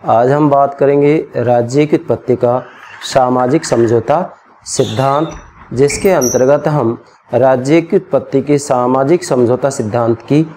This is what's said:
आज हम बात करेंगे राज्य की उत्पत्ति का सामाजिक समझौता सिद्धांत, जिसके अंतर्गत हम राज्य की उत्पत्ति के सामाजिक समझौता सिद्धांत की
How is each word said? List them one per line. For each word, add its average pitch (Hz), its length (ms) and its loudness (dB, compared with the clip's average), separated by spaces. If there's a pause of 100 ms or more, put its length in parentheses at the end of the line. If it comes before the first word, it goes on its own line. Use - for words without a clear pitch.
आज 120 220 2
हम 147 200 2
बात 139 240 2
करेंगे 143 420 2 (200)
राज्य 120 500 0
की 156 100 0
उत्पत्ति 123 400 -2
का 123 260 0 (420)
सामाजिक 127 600 0
समझौता 120 580 0 (440)
सिद्धांत, 135 640 -2 (420)
जिसके 143 380 0
अंतर्गत 135 580 0
हम 120 300 -2 (360)
राज्य 131 460 2
की 165 160 -4
उत्पत्ति 135 460 -2
के 147 160 0
सामाजिक 135 680 0
समझौता 127 460 0
सिद्धांत 117 520 -2
की 156 240 0 (100)